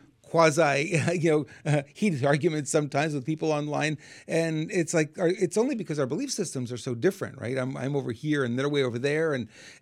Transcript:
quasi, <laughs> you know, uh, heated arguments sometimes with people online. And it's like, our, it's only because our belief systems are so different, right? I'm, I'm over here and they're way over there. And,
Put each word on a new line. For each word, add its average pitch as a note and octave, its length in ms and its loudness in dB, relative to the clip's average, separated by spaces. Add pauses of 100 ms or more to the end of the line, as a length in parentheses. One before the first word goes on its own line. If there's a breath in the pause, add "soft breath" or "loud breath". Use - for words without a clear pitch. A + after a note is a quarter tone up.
(220 loud breath)
quasi, D#3 800 4 (100)
<laughs> F3 100 0
you D#3+ 100 2
know, D3+ 160 4 (200 loud breath)
uh, D3 180 2 (100)
heated D#3 320 0
arguments D3+ 460 2
sometimes D3 420 0
with C3+ 120 -4
people D#3 260 -2
online. D3 460 0 (300 loud breath)
And D#3+ 440 0
it's E3+ 220 0
like, D#3 260 0
our, F3+ 80 2
it's F#3+ 300 0
only C4 180 0
because E3 240 -6
our C3+ 80 0
belief A#3+ 240 -4
systems C3 400 -6
are B2 60 -8
so B2 180 -6
different, B2 440 -2
right? A#2+ 180 -4
I'm, C3 180 -4
I'm C#3 220 -4
over B2+ 160 -4
here D3 320 0
and A#2+ 120 -2
they're C#3 120 0
way C#3+ 140 2
over A#2+ 140 -2
there. D3 360 0
And, A#2+ 160 -4 (320 loud breath)